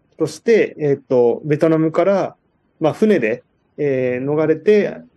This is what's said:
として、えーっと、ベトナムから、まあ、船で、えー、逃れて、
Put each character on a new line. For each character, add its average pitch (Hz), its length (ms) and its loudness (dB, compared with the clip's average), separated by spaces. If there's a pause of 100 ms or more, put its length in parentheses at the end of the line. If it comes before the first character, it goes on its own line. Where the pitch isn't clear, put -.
(180)
と 156 100 -2
し - 120 -12
て、 208 400 0
え 147 140 0
ー 139 40 -2
っ - 40 -16
と、 120 440 0
ベ 151 120 -2
ト 165 120 2
ナ 160 80 2
ム 160 140 0
か 170 120 0
ら、 185 320 -2 (440)
ま 151 100 0
あ、 - 40 -4
船 208 260 2
で、 110 240 -4 (340)
え 127 440 -2
ー、 135 40 -8
逃 151 200 -2
れ 156 120 0
て、 208 400 0 (200)